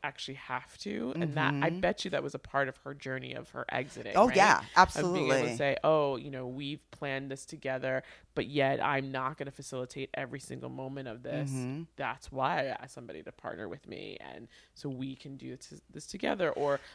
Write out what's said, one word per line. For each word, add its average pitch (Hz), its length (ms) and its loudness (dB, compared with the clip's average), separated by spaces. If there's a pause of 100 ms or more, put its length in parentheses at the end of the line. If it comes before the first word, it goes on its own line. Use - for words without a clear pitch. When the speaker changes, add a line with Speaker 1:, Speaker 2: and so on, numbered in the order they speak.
Speaker 1:
actually 139 320 -8
have - 440 -8
to." 220 360 -4
And 160 180 0
that, 151 220 4
I 151 160 2
Speaker 2:
Mm-hmm. 175 80 -4
Speaker 1:
bet 190 260 2
you 185 60 -4
that 139 100 0
was 139 140 -6
a 139 40 -4
part 135 300 0
of - 80 -10
her 139 160 -12
journey 131 400 -6
of - 160 -10
her 127 200 -6
exiting, 127 460 -4
Speaker 2:
Oh, 208 120 10
Speaker 1:
right? 139 80 4
Speaker 2:
yeah, 180 240 10
Speaker 1:
Of - 20 -2
being - 60 -12
able - 80 -4
to - 40 12 (540)
Speaker 2:
absolutely. 123 240 4
Speaker 1:
say, 139 260 2
"Oh, 143 340 6
you 139 120 -8
know, 131 180 -8
we've 143 320 -6 (120)
planned 135 400 -4
this - 160 -10
together, 131 560 -2 (320)
but 135 100 0
yet 139 380 2
I'm 135 280 0
not 131 260 -2
gonna 139 120 -6
facilitate 135 640 -8
every 135 260 -6
single 127 300 -10
moment 131 380 -8
of 117 160 -10
this. 147 260 -2
Speaker 2:
Mm-hmm. 131 340 -4 (120)
Speaker 1:
That's 135 360 -6
why 135 280 0
I 135 60 0
asked 123 280 -8
somebody 87 300 -12
to - 80 -12
partner - 360 -8
with - 200 -10
me, 92 340 -10
and 69 260 -14 (280)
so - 120 -8
we 131 280 -6
can 139 200 -14
do 131 200 -10
this, - 340 -18
this - 160 -14
together." 185 460 0
Or 143 280 2 (160)